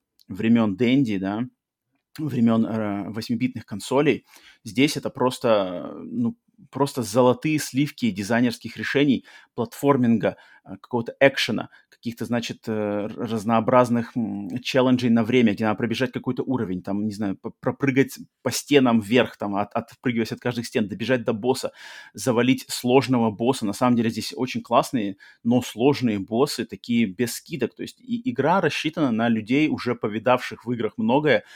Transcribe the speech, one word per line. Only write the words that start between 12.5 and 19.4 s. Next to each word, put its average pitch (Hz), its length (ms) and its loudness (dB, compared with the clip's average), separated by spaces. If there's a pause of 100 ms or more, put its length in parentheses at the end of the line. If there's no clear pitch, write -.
э, 117 40 -4
р-, 104 440 -4
разнообразных, 117 1000 2
м, 101 460 -6
челленджей 127 480 2
на 113 140 4
время, 117 300 4
где 110 120 -2
надо 107 120 0
пробежать 120 340 -2
какой-то 123 320 -6
уровень, 98 380 -4
там, 104 240 -4
не 107 80 -4
знаю, 98 240 -4
п-, - 220 -12
пропрыгать 135 600 0 (220)
по 127 100 -2
стенам 127 480 4
вверх, 110 380 2
там, 101 180 -4